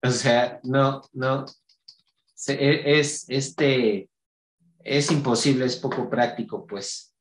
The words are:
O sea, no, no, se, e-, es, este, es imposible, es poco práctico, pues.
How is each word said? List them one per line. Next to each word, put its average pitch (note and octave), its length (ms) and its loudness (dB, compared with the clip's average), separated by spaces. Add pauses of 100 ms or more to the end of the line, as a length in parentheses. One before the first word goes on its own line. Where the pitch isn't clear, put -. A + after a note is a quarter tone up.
O C3 80 0
sea, A#2+ 540 2
no, C3+ 380 0 (120)
no, C3+ 320 -2 (880)
se, - 200 -6
e-, D3 460 2
es, - 300 -2
este, B2+ 800 0 (720)
es C#3+ 320 0
imposible, C3 540 2
es B2+ 120 -2
poco B2+ 320 -4
práctico, A2+ 560 -2
pues. - 560 -12